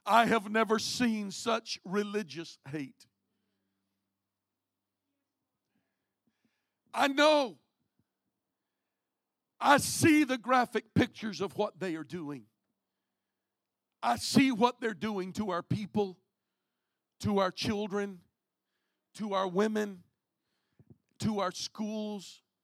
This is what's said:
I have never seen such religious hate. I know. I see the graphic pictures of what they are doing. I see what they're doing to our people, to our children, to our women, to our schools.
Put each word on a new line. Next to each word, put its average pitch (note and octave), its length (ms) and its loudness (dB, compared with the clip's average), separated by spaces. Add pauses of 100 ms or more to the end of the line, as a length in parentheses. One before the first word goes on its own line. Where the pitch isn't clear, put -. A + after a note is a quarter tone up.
I A3 220 6
have G#3 240 0
never A3 280 2
seen A3 520 -2
such A3+ 540 -4
religious G3+ 760 -4 (120)
hate. C#3+ 360 -10 (3750)
I B3 160 2
know. C#4 500 4 (2000)
I C4+ 180 6
see D4+ 460 4
the B3+ 140 -2
graphic A#3 560 -2
pictures A3 460 -2
of F#3 160 -6
what G#3 220 -4
they F3+ 160 -6
are D#3+ 100 -10
doing. C#3+ 400 -12 (1600)
I A#3 140 0
see C4+ 360 4
what A#3+ 280 0
they're A3+ 140 -4
doing F#3+ 400 -6
to G#3+ 160 -6
our F3 120 -4
people, G3 560 -4 (1040)
to G3+ 180 0
our F#3 120 2
children, G3+ 720 -4 (960)
to G3+ 180 -6
our F#3+ 140 0
women, G#3 540 0 (1160)
to G#3 220 -2
our F#3 120 -2
schools. G#3+ 920 -8 (220)